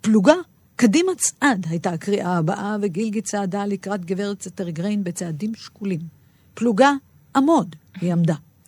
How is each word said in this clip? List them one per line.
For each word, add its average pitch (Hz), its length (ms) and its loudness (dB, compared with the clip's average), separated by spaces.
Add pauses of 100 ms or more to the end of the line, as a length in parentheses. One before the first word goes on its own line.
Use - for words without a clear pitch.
"פלוגה, 214 340 6 (420)
קדימה 320 400 4
צעד!" - 540 0
הייתה 170 200 -2
הקריאה 180 460 -2
הבאה, 185 460 -2
וגילגי 208 400 -4
צעדה 202 440 -4
לקראת 196 380 -6
גברת 196 380 -4
סטרגרין 185 640 -4
בצעדים 175 500 -6
שקולים. 190 460 -8 (540)
"פלוגה, 240 380 4 (440)
עמוד!" 269 400 2 (240)
היא 175 120 0
עמדה. 170 220 2 (340)